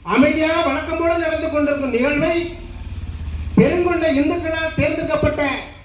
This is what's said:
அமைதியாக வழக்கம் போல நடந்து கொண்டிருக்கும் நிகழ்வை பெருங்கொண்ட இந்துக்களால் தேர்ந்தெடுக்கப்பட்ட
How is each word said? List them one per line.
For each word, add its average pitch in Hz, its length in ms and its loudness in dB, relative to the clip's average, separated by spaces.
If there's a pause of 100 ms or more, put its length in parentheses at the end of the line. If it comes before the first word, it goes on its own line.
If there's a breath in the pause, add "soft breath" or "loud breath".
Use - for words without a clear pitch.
அமைதியாக 311 640 2
வழக்கம் 311 300 -2
போல 330 200 2
நடந்து 320 320 -2
கொண்டிருக்கும் 285 400 0
நிகழ்வை 294 640 0 (1000)
பெருங்கொண்ட 339 540 4
இந்துக்களால் 320 640 0
தேர்ந்தெடுக்கப்பட்ட 302 760 0 (340)